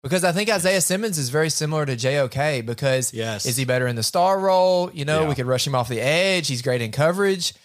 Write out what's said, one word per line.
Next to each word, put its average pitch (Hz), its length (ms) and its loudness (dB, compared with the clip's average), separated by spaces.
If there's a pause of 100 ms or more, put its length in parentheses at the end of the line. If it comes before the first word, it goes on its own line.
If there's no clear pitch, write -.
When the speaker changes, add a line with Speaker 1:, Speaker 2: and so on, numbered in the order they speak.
Speaker 1:
Because 175 200 0
I 180 100 2
think 208 180 0
Isaiah 185 320 2
Simmons 196 340 -2
is 131 140 -4
very 156 180 2
similar 151 380 -2
to 131 100 -2
J 131 220 0
O 131 100 2
K 139 320 -2
because 123 540 -2
Speaker 2:
Yes. 113 320 -4
Speaker 1:
is 123 100 -2
he 131 80 -2
better 127 220 0
in 123 100 -2
the 110 60 -4
star 190 360 2
role? 185 540 2
You 147 140 -6
know, 156 160 2
Speaker 3:
Yeah. 156 60 0
Speaker 1:
we 143 80 0
could 127 100 -2
rush 127 200 0
him 135 100 -2
off 120 120 0
the 117 120 -4
edge. 170 480 2
He's 123 120 -2
great 123 220 0
in 110 100 -4
coverage. 180 640 0 (100)